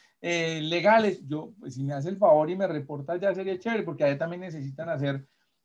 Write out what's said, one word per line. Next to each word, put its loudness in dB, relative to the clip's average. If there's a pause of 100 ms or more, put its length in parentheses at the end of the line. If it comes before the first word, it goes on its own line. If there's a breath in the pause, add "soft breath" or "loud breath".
(200 soft breath)
eh, 0
legales". 4
Yo, -6
"Pues, -12
si -6
me -4
hace -4
el -4
favor 6
y -4
me 0
reporta -6
ya 0
sería -4
chévere, -2
porque -2
allá 2
también -4
necesitan -8
hacer -2 (380)